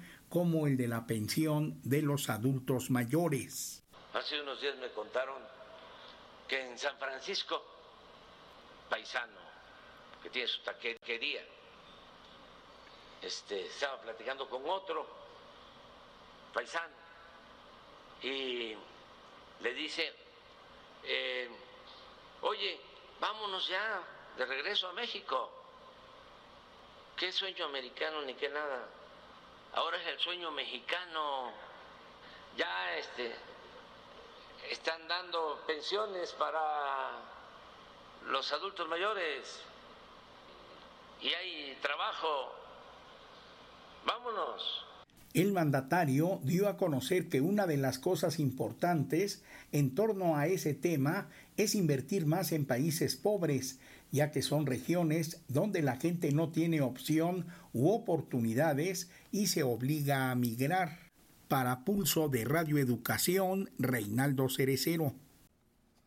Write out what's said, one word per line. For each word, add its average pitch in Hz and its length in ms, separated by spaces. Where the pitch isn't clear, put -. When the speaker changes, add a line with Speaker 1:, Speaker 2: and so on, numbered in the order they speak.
Speaker 1:
como 165 400
el 139 80
de 123 120
la 117 200
pensión 151 760
de 139 180
los 143 280
adultos 127 600
mayores. 127 960
Speaker 2:
Hace 147 280
unos 127 200
días 135 180
me 123 120
contaron 123 500
que 131 200
en 120 80
San 139 200
Francisco, 143 640
paisano 110 500
que - 80
tiene 123 180
su - 160
taquería, 117 800
este, 92 460
estaba 135 340
platicando 113 480
con 127 200
otro 165 360
paisano 160 420
y 127 520
le 120 100
dice, 151 300
eh, 127 440
"Oye, 196 380
vámonos 196 500
ya 196 320
de 127 80
regreso 165 440
a 175 40
México". 190 560
¿Qué 180 140
sueño 180 340
americano 143 600
ni 131 80
qué 143 160
nada? 139 400
Ahora 165 260
es 170 60
el 147 120
sueño 175 320
mexicano. 139 1000
Ya, 175 400
este, 123 340
están 160 360
dando 165 600
pensiones 175 640
para 143 880
los 131 200
adultos 175 380
mayores 170 720
y 120 60
hay 156 540
trabajo. 151 680
Vámonos. 196 800
Speaker 1:
El 196 200
mandatario 160 920
dio 180 240
a 190 80
conocer 170 540
que 135 100
una 196 280
de 147 100
las 135 220
cosas 175 400
importantes 156 1040
en 143 240
torno 190 400
a 139 120
ese 175 260
tema 156 560
es 208 200
invertir 165 500
más 170 260
en 147 140
países 143 500
pobres, 170 640
ya 147 200
que 135 100
son 143 240
regiones 165 840
donde 175 340
la 131 140
gente 165 380
no 160 180
tiene 160 300
opción 160 640
u 143 200
oportunidades 156 1160
y 196 160
se 160 160
obliga 135 680
a 127 40
migrar. 135 640
Para 127 380
Pulso 170 420
de 127 160
Radio 147 340
Educación, 180 920
Reinaldo 127 720
Cerecero. 139 640